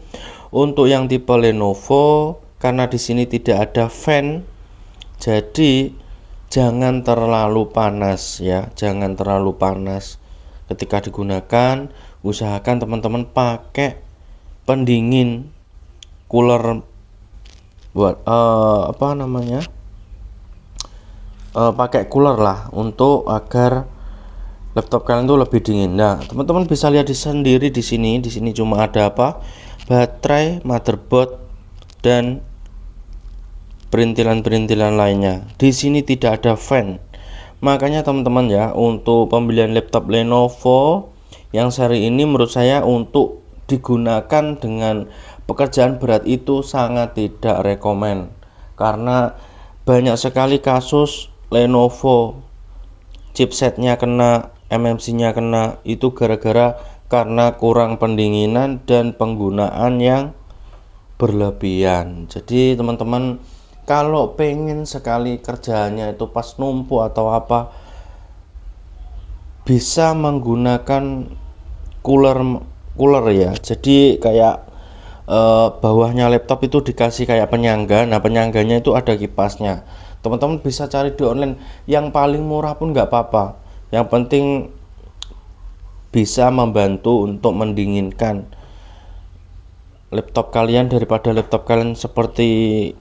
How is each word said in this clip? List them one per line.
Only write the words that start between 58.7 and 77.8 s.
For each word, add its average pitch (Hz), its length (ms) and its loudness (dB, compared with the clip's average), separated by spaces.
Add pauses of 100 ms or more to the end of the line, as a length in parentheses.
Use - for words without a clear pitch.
dan 120 240 2
penggunaan 110 880 0
yang 135 320 2 (880)
berlebihan. 95 1040 0
Jadi 127 480 0
teman-teman 120 640 -2 (460)
kalau 147 480 0
pengen 151 560 -4
sekali 120 560 -4
kerjaannya 107 720 -4
itu 113 160 -8
pas - 240 -8
numpuk 131 480 -2
atau 110 320 0
apa, 117 320 -2 (2000)
bisa 160 480 2
menggunakan 131 1120 -2 (720)
cooler, 131 640 2 (320)
cooler 135 320 4
ya. 95 240 4
Jadi 135 640 4
kayak, 113 480 2 (640)
eh, 113 400 4 (160)
bawahnya 120 480 4
laptop 131 320 0
itu 135 160 2
dikasih 120 480 -2
kayak 113 240 2
penyangga. 110 560 2